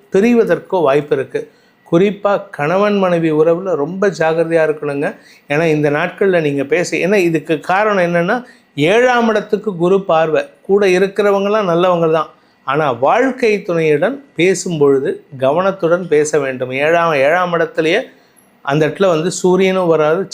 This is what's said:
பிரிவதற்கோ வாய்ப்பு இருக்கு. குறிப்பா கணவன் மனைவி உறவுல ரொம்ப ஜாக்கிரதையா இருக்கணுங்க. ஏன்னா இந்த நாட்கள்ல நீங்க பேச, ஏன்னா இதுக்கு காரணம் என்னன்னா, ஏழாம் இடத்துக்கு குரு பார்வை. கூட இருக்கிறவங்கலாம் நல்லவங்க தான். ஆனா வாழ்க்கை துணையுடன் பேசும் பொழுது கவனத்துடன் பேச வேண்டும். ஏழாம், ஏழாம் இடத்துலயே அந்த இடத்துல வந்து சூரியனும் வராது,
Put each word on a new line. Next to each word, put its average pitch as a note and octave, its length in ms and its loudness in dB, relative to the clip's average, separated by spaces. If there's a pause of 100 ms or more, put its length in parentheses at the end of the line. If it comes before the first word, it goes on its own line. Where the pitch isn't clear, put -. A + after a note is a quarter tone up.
(120)
பிரிவதற்கோ F#3+ 720 2
வாய்ப்பு D3 340 0
இருக்கு. C3+ 360 -6 (400)
குறிப்பா G3 580 0
கணவன் F#3+ 480 0
மனைவி E3+ 340 0
உறவுல E3+ 440 2
ரொம்ப F3 320 -2
ஜாக்கிரதையா E3 600 0
இருக்கணுங்க. D3 480 -4 (320)
ஏன்னா D3+ 160 0
இந்த D3+ 260 2
நாட்கள்ல F3 520 0
நீங்க C#3+ 220 -2
பேச, E3 340 -2
ஏன்னா E3+ 160 0
இதுக்கு E3 460 0
காரணம் F#3 540 0
என்னன்னா, F#3 300 -2 (320)
ஏழாம் A#3 540 2
இடத்துக்கு G#3 460 -2
குரு F3+ 260 2
பார்வை. D#3+ 440 0 (160)
கூட G3+ 240 2
இருக்கிறவங்கலாம் G3 840 0
நல்லவங்க E3+ 420 2
தான். D#3+ 180 -2 (340)
ஆனா C#3+ 280 -2
வாழ்க்கை G#3 680 0
துணையுடன் E3 640 -2 (120)
பேசும் F#3 420 -2
பொழுது C#3+ 460 0 (140)
கவனத்துடன் F3 720 0
பேச D3+ 320 2
வேண்டும். C3 320 -6
ஏழாம், E3 420 0
ஏழாம் E3+ 400 2
இடத்துலயே E3 480 0 (600)
அந்த D3+ 260 0
இடத்துல F#3+ 200 0
வந்து E3 240 0
சூரியனும் F#3 560 0
வராது, E3 460 2